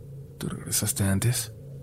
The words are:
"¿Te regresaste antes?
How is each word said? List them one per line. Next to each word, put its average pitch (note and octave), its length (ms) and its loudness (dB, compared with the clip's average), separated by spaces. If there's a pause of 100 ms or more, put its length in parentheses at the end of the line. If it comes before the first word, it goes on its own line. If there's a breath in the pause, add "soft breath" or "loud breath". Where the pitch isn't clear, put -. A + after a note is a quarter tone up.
(380)
"¿Te - 100 -4
regresaste - 560 0
antes? G2 500 4 (280)